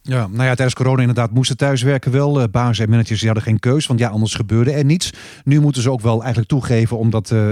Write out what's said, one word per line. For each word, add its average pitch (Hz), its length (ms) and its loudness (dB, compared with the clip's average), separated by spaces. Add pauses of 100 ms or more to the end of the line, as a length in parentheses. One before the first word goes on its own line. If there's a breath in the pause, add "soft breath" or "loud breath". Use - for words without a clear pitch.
Ja, 127 260 -4
nou 113 160 -4
ja, 127 120 2
tijdens 127 180 0
corona 131 260 0
inderdaad 120 320 0
moesten 127 260 0
thuiswerken 135 540 0
wel. 143 300 2
Eh, 117 100 0
bazen 117 320 0
en 107 60 0
managers, 110 300 2
die 113 80 -2
hadden 113 200 0
geen 110 120 2
keus, 139 280 0
want 120 120 0
ja, 120 100 0
anders 107 240 -2
gebeurde 117 380 0
er 143 140 0
niets. 160 240 0 (340 loud breath)
Nu 143 180 2
moeten 135 200 0
ze 127 100 0
ook 123 100 -4
wel 113 180 0
eigenlijk 117 300 -2
toegeven, 117 480 0
omdat, 110 340 -2
eh, 107 200 2